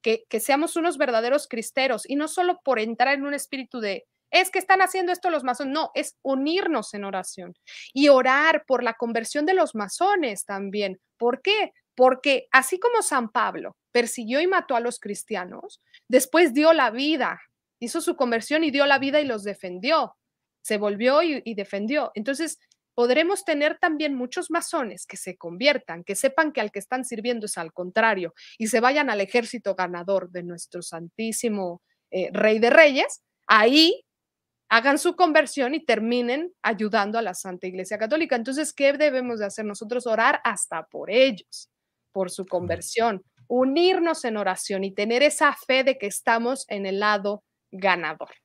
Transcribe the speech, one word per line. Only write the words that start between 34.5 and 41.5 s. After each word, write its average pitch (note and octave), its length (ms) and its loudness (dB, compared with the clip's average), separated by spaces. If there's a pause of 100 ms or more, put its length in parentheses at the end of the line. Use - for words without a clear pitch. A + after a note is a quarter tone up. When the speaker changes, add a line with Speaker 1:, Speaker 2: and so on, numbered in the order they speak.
Speaker 1:
hagan B3 300 4
su E4+ 160 0
conversión D4+ 600 2
y D#4+ 100 -6
terminen A#3+ 680 0 (100)
ayudando G#3+ 560 -2
a A#3 40 -2
la F#3 120 -6
Santa F#3 340 -12
Iglesia F#3 300 -8
Católica. C#4+ 360 -2
Entonces, C4+ 380 -4
¿qué C#4 220 2
debemos B3+ 440 0
de G#3 80 -4
hacer G#3+ 180 -8
nosotros? A3+ 440 -6
Orar A#3 340 2
hasta F#3 440 -4
por D3 260 -12
ellos, C4 580 0 (420)